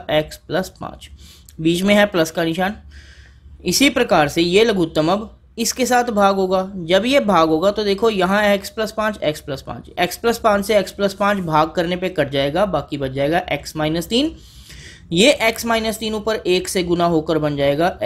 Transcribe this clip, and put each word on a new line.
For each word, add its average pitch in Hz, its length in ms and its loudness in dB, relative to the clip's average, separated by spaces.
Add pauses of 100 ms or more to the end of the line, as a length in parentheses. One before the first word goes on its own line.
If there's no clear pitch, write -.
x 156 300 -2
प्लस 185 300 -4 (120)
पाँच। - 280 -14 (520)
बीच 170 220 0
में 202 120 4
है 208 120 6
प्लस 165 240 0
का 170 140 -2
निशान। 180 320 -2 (880)
इसी 220 260 4
प्रकार 208 380 2
से 165 140 0
ये 180 220 4
लघुत्तम 165 440 0
अब 214 220 -2 (280)
इसके 233 280 -2
साथ 247 260 2
भाग 202 240 4
होगा। 190 320 0 (160)
जब 190 220 2
ये 269 160 4
भाग 175 260 4
होगा 160 220 2
तो 208 140 -4
देखो 202 260 2
यहाँ 196 320 0 (100)
x 196 160 -2
प्लस 214 240 -6
पाँच, 214 340 -4
x 151 140 -4
प्लस 139 220 -10
पाँच, - 280 -12 (120)
x 175 140 -4
प्लस 233 220 0
पाँच 202 280 0
से 208 160 2
x 190 80 -8
प्लस 196 240 -2
पाँच 202 260 0
भाग 160 300 2
करने 175 260 -2
पे 180 140 -4
कट 139 200 -2
जाएगा, 143 360 0
बाकी 151 320 -4
बच 135 120 -4
जाएगा 143 420 0
x - 240 -8
माइनस 156 320 -2
तीन। 285 260 0 (760)
ये 214 320 4
x 226 220 -2
माइनस 220 320 -2
तीन 214 160 -6
ऊपर 214 220 -4
एक 180 320 -2
से 185 160 -2
गुना 175 220 0
होकर 160 320 0
बन 151 180 -2
जाएगा 143 500 0